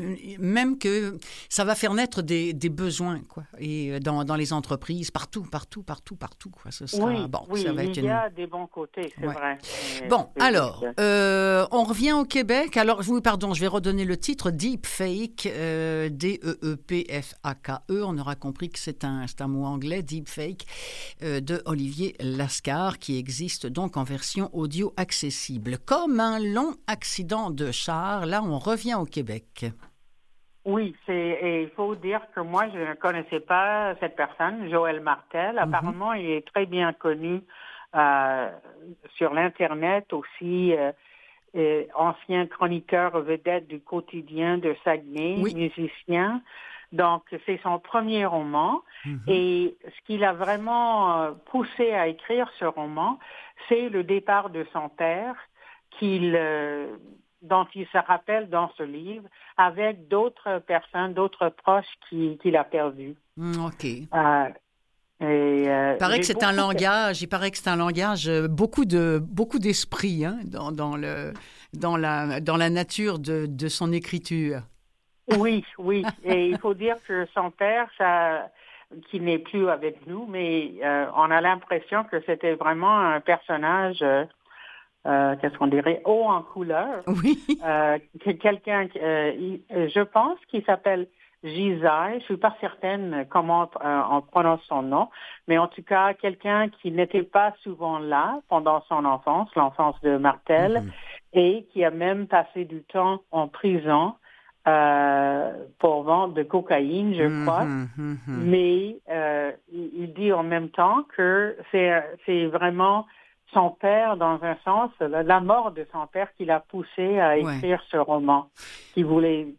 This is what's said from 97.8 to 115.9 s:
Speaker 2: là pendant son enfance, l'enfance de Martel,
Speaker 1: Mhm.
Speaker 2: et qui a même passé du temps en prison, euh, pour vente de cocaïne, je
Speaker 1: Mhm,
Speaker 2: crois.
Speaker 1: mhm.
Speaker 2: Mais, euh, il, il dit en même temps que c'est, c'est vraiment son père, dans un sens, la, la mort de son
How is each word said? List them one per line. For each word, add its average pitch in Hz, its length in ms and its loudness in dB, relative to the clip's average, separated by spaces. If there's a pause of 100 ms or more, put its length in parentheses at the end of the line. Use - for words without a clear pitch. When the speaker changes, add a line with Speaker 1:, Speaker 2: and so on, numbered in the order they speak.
Speaker 2:
là 151 500 0
pendant 156 400 4
son 151 160 0
enfance, 147 500 2
l'enfance 147 480 2
de 143 140 2
Martel, 165 680 2
Speaker 1:
Mhm. - 80 -8 (440)
Speaker 2:
et 185 380 4
qui 185 120 2
a 160 60 4
même 185 360 -2
passé 180 380 2
du 160 180 -10
temps 190 480 0
en 160 180 0
prison, 160 640 2 (520)
euh, 143 840 4 (260)
pour 151 240 4
vente 175 320 2
de 151 80 0
cocaïne, 175 720 0
je 170 100 0
Speaker 1:
Mhm, 151 220 0
Speaker 2:
crois. 165 180 2
Speaker 1:
mhm. 139 640 -4
Speaker 2:
Mais, 180 800 2
euh, 151 440 -2 (200)
il, 170 240 -8
il 175 180 -8
dit 202 180 2
en 170 100 2
même 165 280 -2
temps 185 340 4 (120)
que 196 400 2 (140)
c'est, 175 320 4 (240)
c'est 175 200 2
vraiment 180 600 2 (480)
son 180 160 6
père, 208 480 2
dans 165 240 2
un 165 200 -2
sens, 220 280 4 (100)
la, 156 220 0
la 185 180 6
mort 214 320 4
de 156 180 -10
son 156 160 -8